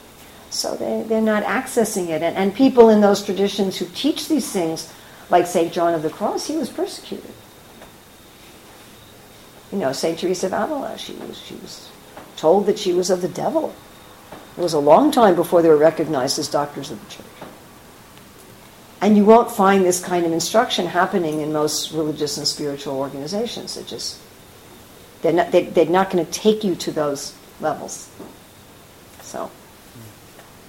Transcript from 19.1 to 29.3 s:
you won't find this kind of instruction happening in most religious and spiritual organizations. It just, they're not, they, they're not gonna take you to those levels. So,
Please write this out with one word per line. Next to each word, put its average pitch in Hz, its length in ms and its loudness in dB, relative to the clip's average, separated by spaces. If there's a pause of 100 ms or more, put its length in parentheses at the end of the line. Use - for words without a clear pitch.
you 208 80 8
won't 226 260 8
find 196 360 4
this 175 180 2
kind 175 220 -2
of 165 80 0
instruction 208 540 0
happening 170 520 -2
in 151 140 -4
most 151 400 -4
religious 151 440 -4
and 147 80 -6
spiritual 143 540 -6
organizations. 143 800 -8
It - 100 -14
just, - 320 -12 (1000)
they're 160 100 2
not, 170 220 0
they, 175 100 4
they're 165 220 2
not 185 240 2
gonna 170 160 0
take 214 400 -2
you 175 100 0
to 170 160 -6
those 147 420 -4 (280)
levels. - 480 -8 (1120)
So, - 280 -12 (1200)